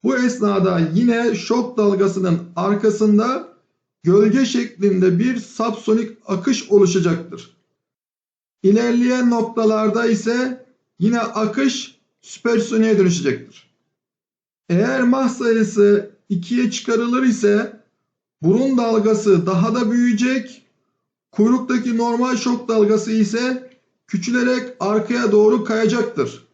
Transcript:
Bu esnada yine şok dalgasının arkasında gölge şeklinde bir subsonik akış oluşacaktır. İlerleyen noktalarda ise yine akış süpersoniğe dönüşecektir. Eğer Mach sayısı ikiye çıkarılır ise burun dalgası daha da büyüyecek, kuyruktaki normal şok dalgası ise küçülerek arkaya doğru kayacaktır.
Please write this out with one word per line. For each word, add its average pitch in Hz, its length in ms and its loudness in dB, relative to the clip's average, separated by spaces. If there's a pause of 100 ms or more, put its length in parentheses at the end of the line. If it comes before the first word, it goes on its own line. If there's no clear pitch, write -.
Bu 254 120 0
esnada 196 640 0 (140)
yine 233 400 0
şok 240 440 -4
dalgasının 190 600 0 (180)
arkasında 208 920 0 (540)
gölge 208 420 4
şeklinde 185 760 0
bir 240 180 0
subsonik 220 880 -4
akış 202 440 -4
oluşacaktır. 180 880 0 (1040)
İlerleyen 240 680 2
noktalarda 226 760 0
ise 240 600 -2 (320)
yine 233 220 0
akış 220 800 -4 (200)
süpersoniğe 220 760 0
dönüşecektir. 147 720 -2 (1000)
Eğer 247 340 0
Mach 247 280 2
sayısı 208 800 2 (180)
ikiye 233 420 -2
çıkarılır 240 520 -2
ise 208 580 0 (640)
burun 247 360 2
dalgası 214 680 2
daha 190 280 0
da 240 160 -2
büyüyecek, 240 760 -2 (680)
kuyruktaki 247 640 0
normal 233 400 0
şok 240 320 -4
dalgası 220 440 2
ise 240 580 -2 (360)
küçülerek 247 720 -2
arkaya 214 520 -2
doğru 214 320 4
kayacaktır. 220 880 -2